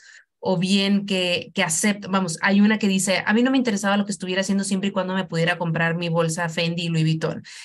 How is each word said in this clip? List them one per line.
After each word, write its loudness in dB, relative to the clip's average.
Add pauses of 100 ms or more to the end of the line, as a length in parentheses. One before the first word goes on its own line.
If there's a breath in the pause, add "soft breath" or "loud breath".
(400 loud breath)
o 0
bien 2
que, -2
que 0
acepta, -2
vamos, -2
hay 4
una 4
que 0
dice, 0
"A 0
mí 4
no 2
me 4
interesaba 0
lo 0
que -6
estuviera -4
haciendo 0
siempre 0
y -12
cuando -2
me 0
pudiera 0
comprar 0
mi -2
bolsa 0
Fendi -2
y -4
Louis 2
Vuitton". 0 (220 loud breath)